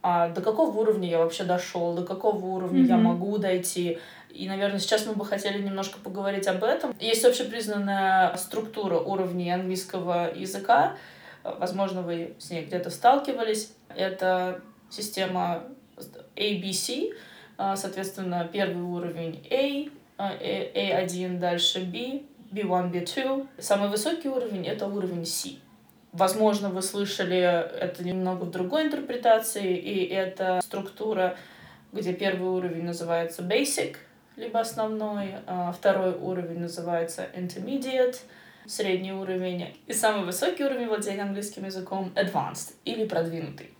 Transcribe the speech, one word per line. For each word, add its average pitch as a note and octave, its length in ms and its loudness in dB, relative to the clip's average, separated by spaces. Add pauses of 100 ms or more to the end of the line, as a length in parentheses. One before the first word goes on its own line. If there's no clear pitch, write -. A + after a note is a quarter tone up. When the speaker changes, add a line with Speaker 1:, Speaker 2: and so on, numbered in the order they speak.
Speaker 1:
«А E3+ 280 4
до F3 120 -4
какого G#3+ 360 4
уровня G3 320 4
я E3+ 100 4
вообще E3 240 2
дошел? F3 520 0
До F3 80 -2
какого F#3+ 420 0
уровня F#3 380 4
я A#3 140 8
Speaker 2:
Мгм. A3 80 8
Speaker 1:
могу G3+ 320 2
дойти?» F3+ 600 0 (380)
И, F#3+ 140 -8
наверное, G3 300 0
сейчас G#3+ 260 2
мы G#3+ 80 -4
бы G3+ 120 -2
хотели G3+ 360 0
немножко G3 360 -4
поговорить G3 500 -2
об F#3 160 2
этом. C4 360 2
Есть A3+ 240 2
общепризнанная G3+ 1120 4
структура G3 640 -2
уровней F3+ 500 -2
английского F3+ 840 0
языка. G3 640 4 (460)
Возможно, F#3 580 -2
вы E3+ 360 -4
с - 120 -16
ней E3 160 -4
где-то F3+ 240 -4
сталкивались. A#3 800 4 (240)
Это F#3 680 0 (280)
система F#3 720 -2 (720)
A G#3 260 0
B F#3+ 120 -4
C. C4+ 400 -2 (440)
А, G3 200 0
соответственно, F#3 760 -4
первый F3 320 0
уровень E3+ 680 -6
A, C#4 400 0 (280)
а, G3 160 -2
э, - 420 -4
A F#3+ 220 2
один, F3+ 420 -2
дальше F3 460 2
B, B3 380 -4 (280)
B G3+ 120 -2
one, F3+ 280 2
B F3 120 -2
two. C4+ 440 -2 (100)
Самый G3+ 300 2
высокий C#4 400 0
уровень — A#3 400 -2
это G3+ 200 -2
уровень F#3 380 -2
C. - 260 -4 (600)
Возможно, G3+ 580 4
вы F#3 120 -2
слышали F#3+ 560 0
это F3 680 0
немного F#3 400 -2
в E3+ 80 -6
другой F#3+ 320 0
интерпретации, A3+ 960 2
и F#3+ 300 0
это F#3 540 0
структура, F#3+ 760 -2 (560)
где F3+ 200 -2
первый F#3 360 0
уровень F3 340 -2
называется E3+ 580 -2
basic, A3+ 560 0 (380)
либо A3+ 240 -4
основной, G#3+ 760 -2 (120)
а F3+ 240 -2
второй F#3 420 2
уровень F3 460 -4
называется E3+ 760 -2
intermediate, B3 840 0 (480)
средний F#3+ 480 -2
уровень, F#3 600 -4 (120)
и A#3+ 60 -4
самый G#3 320 2
высокий C#4+ 380 0
уровень B3 240 0
владения G#3 360 0
английским G3 420 -6
языком — F#3+ 500 -6
advanced, - 580 -2 (100)
или A3 220 -2
продвинутый. E3 760 -4